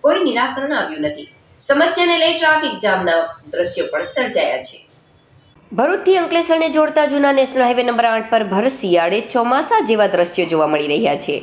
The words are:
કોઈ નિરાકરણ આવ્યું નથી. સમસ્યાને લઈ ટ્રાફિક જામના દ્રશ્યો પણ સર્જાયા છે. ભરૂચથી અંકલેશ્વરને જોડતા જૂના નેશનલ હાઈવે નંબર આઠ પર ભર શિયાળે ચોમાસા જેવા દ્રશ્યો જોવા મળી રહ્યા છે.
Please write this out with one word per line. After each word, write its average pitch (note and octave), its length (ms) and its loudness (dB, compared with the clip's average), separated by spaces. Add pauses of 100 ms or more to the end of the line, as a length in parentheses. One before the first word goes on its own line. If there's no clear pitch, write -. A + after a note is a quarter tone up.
કોઈ E4+ 240 2
નિરાકરણ C4 500 -4
આવ્યું - 320 -6
નથી. - 180 -14 (320)
સમસ્યાને E4+ 640 0
લઈ E4+ 160 2
ટ્રાફિક D#4 480 0
જામના F3 340 0 (320)
દ્રશ્યો F3 400 -4
પણ D3+ 220 -4
સર્જાયા - 540 -2
છે. - 140 -20 (880)
ભરૂચથી F4+ 500 2
અંકલેશ્વરને E4 540 0
જોડતા D4+ 360 2
જૂના C#4 280 2
નેશનલ C4 260 2
હાઈવે B3 200 0
નંબર A#3 260 2
આઠ A3 220 -4
પર A3 180 2
ભર A#3+ 280 0
શિયાળે F3+ 440 2 (100)
ચોમાસા C4+ 560 2
જેવા G#3 240 4
દ્રશ્યો F3 380 0
જોવા D#3 200 2
મળી D3 220 0
રહ્યા C#3+ 320 0
છે. C#3+ 160 -4